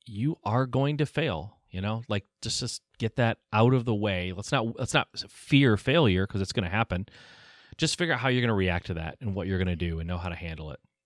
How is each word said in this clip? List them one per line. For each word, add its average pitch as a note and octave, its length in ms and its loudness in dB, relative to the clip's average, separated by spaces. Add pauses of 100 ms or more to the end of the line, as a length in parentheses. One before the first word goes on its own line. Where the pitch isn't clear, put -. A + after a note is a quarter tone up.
you A#2 360 -4
are A#2+ 220 0
going C3+ 320 0
to D3 80 0
fail, G#2+ 520 -4 (120)
you F#2 120 -8
know, A2 260 -2
like, G#2 180 -4 (160)
just, - 180 -4
just - 220 -8 (160)
get A#2 200 -4
that A#2 200 2 (140)
out A#2 240 6
of B2 100 0
the A#2+ 80 0
way. G2 420 -2
Let's G2 160 -8
not, A2+ 280 -2
let's B2+ 160 -2
not C#3+ 140 2 (200)
fear C#3 480 4
failure, A2+ 480 4
'cause G2 160 -4
it's F#2+ 120 -4
gonna F#2 160 -2
happen. F#2 360 -2 (720)
Just D#3 220 -2
figure D#3+ 160 0
out B2 40 -4
how B2+ 100 0
you're B2+ 120 4
gonna A#2 140 2
react F2+ 320 2
to F2+ 80 -4
that D#2+ 260 -8
and G2 140 -4
what F#2 100 -4
you're F#2+ 140 0
gonna F2+ 160 0
do E2 240 -4
and E2 80 -6
know F2 100 -4
how F2 120 -6
to E2+ 60 -8
handle D#2+ 360 -10
it. - 80 -14 (260)